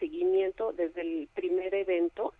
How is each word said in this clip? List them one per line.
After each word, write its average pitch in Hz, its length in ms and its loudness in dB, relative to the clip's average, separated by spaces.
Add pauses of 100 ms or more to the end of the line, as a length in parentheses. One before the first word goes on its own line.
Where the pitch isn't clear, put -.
seguimiento 349 720 2
desde - 300 -2
el 165 320 -4
primer 185 380 -2
evento, 185 680 0